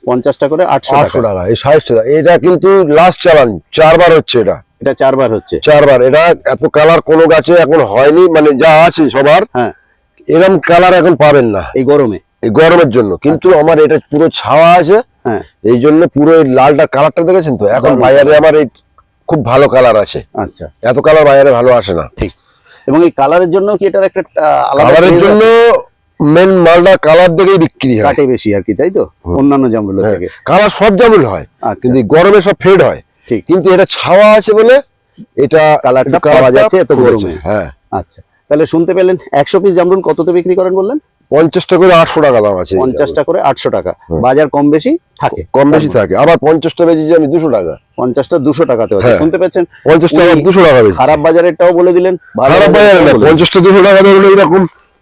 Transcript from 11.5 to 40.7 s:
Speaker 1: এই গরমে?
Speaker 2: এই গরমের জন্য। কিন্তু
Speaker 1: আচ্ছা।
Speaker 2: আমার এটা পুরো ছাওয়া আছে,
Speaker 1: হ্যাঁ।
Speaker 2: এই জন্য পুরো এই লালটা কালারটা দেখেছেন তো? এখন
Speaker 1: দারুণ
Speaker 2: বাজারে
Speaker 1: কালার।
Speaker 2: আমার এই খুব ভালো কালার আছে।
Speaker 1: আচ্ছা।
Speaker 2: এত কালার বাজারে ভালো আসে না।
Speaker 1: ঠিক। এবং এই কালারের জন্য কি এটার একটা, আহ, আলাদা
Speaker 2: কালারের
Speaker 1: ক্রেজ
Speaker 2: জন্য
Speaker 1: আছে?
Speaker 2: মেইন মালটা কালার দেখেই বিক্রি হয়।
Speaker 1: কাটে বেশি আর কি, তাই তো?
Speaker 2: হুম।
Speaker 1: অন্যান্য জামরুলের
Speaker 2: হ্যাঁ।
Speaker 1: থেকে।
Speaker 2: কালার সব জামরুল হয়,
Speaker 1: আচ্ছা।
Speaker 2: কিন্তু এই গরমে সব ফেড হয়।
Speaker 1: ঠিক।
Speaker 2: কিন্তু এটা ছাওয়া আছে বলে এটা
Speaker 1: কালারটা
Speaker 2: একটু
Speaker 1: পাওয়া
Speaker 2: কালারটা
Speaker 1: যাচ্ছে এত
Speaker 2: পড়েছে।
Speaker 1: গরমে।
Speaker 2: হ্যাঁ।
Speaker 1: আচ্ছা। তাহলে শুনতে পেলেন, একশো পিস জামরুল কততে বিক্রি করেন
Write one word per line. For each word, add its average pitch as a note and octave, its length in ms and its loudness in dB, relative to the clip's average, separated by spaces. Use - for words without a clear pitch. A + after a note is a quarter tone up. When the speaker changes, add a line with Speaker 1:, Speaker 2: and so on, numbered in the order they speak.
Speaker 1:
এই C3 80 -2
গরমে? B2+ 360 -2
Speaker 2:
এই - 80 -4
গরমের D#3+ 400 2
জন্য। G#2 280 -2
কিন্তু D#3+ 320 -2
Speaker 1:
আচ্ছা। D#3+ 120 4
Speaker 2:
আমার D#3 180 0
এটা D3+ 200 2
পুরো D3+ 180 0
ছাওয়া D#3+ 440 0
আছে, F3+ 280 2
Speaker 1:
হ্যাঁ। G#2+ 180 -6
Speaker 2:
এই A#2+ 160 0
জন্য D3+ 280 2
পুরো D#3 260 0
এই D#3+ 100 4
লালটা C3+ 420 0
কালারটা D3+ 380 -4
দেখেছেন E3 340 -2
তো? G#2 80 -4
এখন A2+ 220 -2
Speaker 1:
দারুণ C3 120 0
Speaker 2:
বাজারে C3+ 240 2
Speaker 1:
কালার। D3+ 140 2
Speaker 2:
আমার D#3 180 2
এই D3+ 100 0
খুব D3+ 180 -4
ভালো C3 220 2
কালার B2 280 2
আছে। - 280 -4
Speaker 1:
আচ্ছা। F2 340 -12
Speaker 2:
এত B2 180 -2
কালার D#3 260 2
বাজারে C#3 260 2
ভালো B2 220 2
আসে G2+ 200 -2
না। D#2+ 240 -6
Speaker 1:
ঠিক। G2+ 140 -8
এবং D3+ 160 0
এই E3+ 80 2
কালারের E3 400 -2
জন্য G3 260 -2
কি G3 80 -6
এটার G3 180 -2
একটা, F#3 160 -4
আহ, D3 520 -4
আলাদা C#3 180 0
Speaker 2:
কালারের E3 200 4
Speaker 1:
ক্রেজ F3 140 2
Speaker 2:
জন্য G#3 200 2
Speaker 1:
আছে? A#3 360 2
Speaker 2:
মেইন E3 280 2
মালটা F3 480 2
কালার E3 380 2
দেখেই F#3+ 220 2
বিক্রি C3+ 360 -2
হয়। G#2+ 100 -2
Speaker 1:
কাটে C#3+ 240 0
বেশি A2 280 -4
আর G2 60 -4
কি, G#2 120 -6
তাই C#3+ 180 -4
তো? E3+ 160 -4
Speaker 2:
হুম। F2 120 -6
Speaker 1:
অন্যান্য C#3 340 0
জামরুলের G2 340 -4
Speaker 2:
হ্যাঁ। G#2+ 100 -2
Speaker 1:
থেকে। F2+ 120 -10
Speaker 2:
কালার G3 240 0
সব G3 280 -2
জামরুল G3+ 280 2
হয়, F#2 200 -8
Speaker 1:
আচ্ছা। G#2+ 200 -8
Speaker 2:
কিন্তু B2+ 160 -2
এই B2+ 60 0
গরমে F3+ 380 2
সব F#3+ 180 -2
ফেড F#3 220 2
হয়। A#2+ 200 -2
Speaker 1:
ঠিক। A2 160 -6
Speaker 2:
কিন্তু F3+ 280 0
এটা F#3 160 2
ছাওয়া G3+ 420 2
আছে G#3+ 220 0
বলে A#3 280 2
এটা D#3 480 0
Speaker 1:
কালারটা C3 340 0
Speaker 2:
একটু D3+ 120 -2
Speaker 1:
পাওয়া D3 120 4
Speaker 2:
কালারটা C3 200 2
Speaker 1:
যাচ্ছে G3+ 160 0
এত F3+ 160 0
Speaker 2:
পড়েছে। A#2+ 320 0
Speaker 1:
গরমে। E2 180 -10
Speaker 2:
হ্যাঁ। F2+ 280 -6
Speaker 1:
আচ্ছা। - 300 -12
তাহলে D3 160 0
শুনতে E3+ 280 -4
পেলেন, F#3 220 0
একশো C#3+ 280 -2
পিস F#3+ 140 0
জামরুল F3+ 280 0
কততে E3 300 -4
বিক্রি F3 240 -2
করেন F#3 200 -4